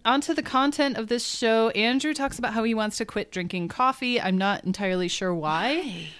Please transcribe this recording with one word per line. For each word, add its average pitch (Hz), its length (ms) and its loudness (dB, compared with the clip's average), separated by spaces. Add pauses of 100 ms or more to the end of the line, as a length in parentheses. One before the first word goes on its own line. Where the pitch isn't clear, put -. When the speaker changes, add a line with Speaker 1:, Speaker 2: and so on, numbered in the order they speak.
Speaker 1:
on 254 180 4
to 320 120 0
the 302 100 -2
content 277 540 2
of 226 100 -4
this 233 180 -2
show. 226 440 2
Andrew 254 440 2
talks 269 240 -2
about 233 160 -4
how 220 100 0
he 226 100 2
wants 214 240 -2
to 226 80 -4
quit - 260 -4
drinking 175 380 -4
coffee. 254 500 0
I'm 190 180 2
not 196 280 0
entirely 185 420 0
sure 180 260 -2
why. 170 440 0
Speaker 2:
Why? 180 300 -6 (120)